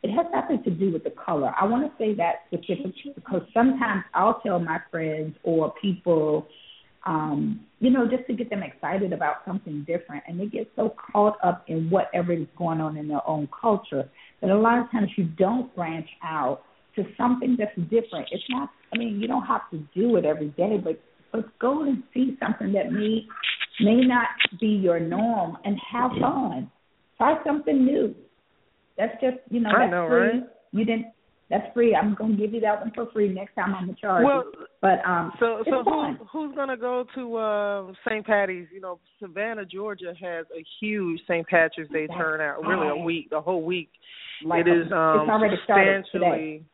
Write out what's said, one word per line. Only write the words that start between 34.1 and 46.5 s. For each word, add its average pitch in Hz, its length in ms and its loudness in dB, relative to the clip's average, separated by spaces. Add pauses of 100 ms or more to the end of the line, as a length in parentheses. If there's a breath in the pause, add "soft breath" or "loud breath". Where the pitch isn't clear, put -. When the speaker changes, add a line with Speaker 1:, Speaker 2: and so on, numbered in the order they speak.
Speaker 2:
Well, 277 200 4
Speaker 1:
you. - 200 -16 (160)
But, 190 240 4
um, 170 340 0
Speaker 2:
so, 226 180 2
Speaker 1:
it's 220 120 -2
Speaker 2:
so 262 140 2
Speaker 1:
fun. 294 340 0 (140)
Speaker 2:
who, 311 160 -6
who's 269 80 -12
gonna 269 220 -4
go 247 280 -4 (100)
to, 240 200 -6
uh, 202 580 -2 (140)
Saint 214 180 -4
Patty's? 190 480 0
You 196 60 -18
know, 180 200 -12 (220)
Savannah, 202 440 -8
Georgia 185 540 -10
has 170 260 -8 (120)
a 160 60 -14 (160)
huge 202 480 -4
Saint 165 200 0
Patrick's 160 440 2
Day 156 160 -2
Speaker 1:
That's 165 100 -10
Speaker 2:
turnout. 156 480 -4
Really, 170 220 0
a 147 60 0
Speaker 1:
right. 165 100 -4
Speaker 2:
week, 165 260 -4
the 151 120 -2
whole 165 220 -2
week. 170 260 -4 (560 loud breath)
Speaker 1:
Like, 170 200 2
Speaker 2:
It 175 60 6
is, 170 140 4
Speaker 1:
it's 165 80 -6
Speaker 2:
um, 160 360 4
Speaker 1:
already 214 260 4 (100)
started 196 460 4
Speaker 2:
substantially 180 180 2 (300)